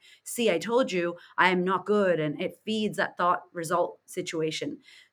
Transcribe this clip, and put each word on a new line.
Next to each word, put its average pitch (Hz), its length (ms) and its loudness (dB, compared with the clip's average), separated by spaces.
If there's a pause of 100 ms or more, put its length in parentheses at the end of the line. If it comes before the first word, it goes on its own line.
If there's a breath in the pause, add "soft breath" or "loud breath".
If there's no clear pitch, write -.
(260 loud breath)
"See, 220 260 0
I 170 80 2
told 233 320 2
you 175 260 -2 (200 loud breath)
I 175 120 6
am 180 140 4
not 185 240 0
good." 196 320 4
And 151 220 -2
it - 240 -6
feeds 214 320 -2
that - 200 -2
thought 175 260 2 (100)
result 170 520 -2
situation. 160 760 -6 (340 loud breath)